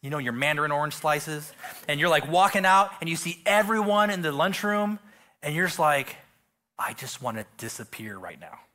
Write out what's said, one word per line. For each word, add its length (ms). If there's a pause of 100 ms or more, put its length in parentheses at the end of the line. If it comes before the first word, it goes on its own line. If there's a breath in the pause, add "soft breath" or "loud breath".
you 80
know, 80
your 140
mandarin 380
orange 240
slices, 580 (360 loud breath)
and 100
you're, 100
like, 200
walking 360
out 360
and 80
you 80
see 300
everyone 640
in 120
the 100
lunchroom 680 (440 soft breath)
and 120
you're 120
just 120
like, 380 (600)
"I 140
just 300
wanna 220 (120)
disappear 600
right 220
now." 220 (140)